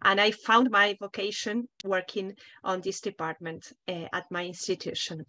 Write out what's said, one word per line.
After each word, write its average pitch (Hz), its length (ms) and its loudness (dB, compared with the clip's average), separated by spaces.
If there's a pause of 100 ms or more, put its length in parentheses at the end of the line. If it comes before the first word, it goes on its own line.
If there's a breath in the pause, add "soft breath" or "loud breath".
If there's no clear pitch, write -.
And 196 180 4
I 214 100 6
found 226 400 4
my 202 280 4
vocation 208 680 -4 (160)
working 190 500 -2 (300 loud breath)
on 185 180 0
this 190 200 -4
department, 165 720 -6 (160)
uh, 175 260 -6
at 180 180 -4
my 180 140 -4
institution. 170 840 -6